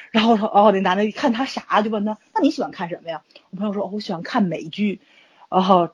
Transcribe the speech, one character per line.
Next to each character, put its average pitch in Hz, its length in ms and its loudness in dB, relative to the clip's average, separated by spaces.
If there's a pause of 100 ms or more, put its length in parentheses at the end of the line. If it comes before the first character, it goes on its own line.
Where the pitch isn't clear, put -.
(100)
然 220 120 2
后 226 140 4
说， 208 120 -2
哦， 208 240 6
那 190 80 0
男 190 160 2
的 202 80 0
一 214 60 -2
看 269 220 0
他 226 120 -4
傻， 214 380 -2
就 214 80 -4
问 208 140 -2
他 214 140 -6 (160)
，“那 440 60 -2
你 302 100 4
喜 - 120 -6
欢 147 80 -8
看 175 180 -8
什 170 140 -10
么 165 80 -10
呀？” 156 120 -10 (280)
我 185 60 -14
朋 202 100 -6
友 208 60 -4
说 196 140 -6
，“哦， 185 60 -10
我 214 80 -8
喜 208 120 -8
欢 170 100 -8
看 226 220 -2
美 160 200 -4
剧。” 196 360 -4 (500)
然 185 120 2
后 185 320 4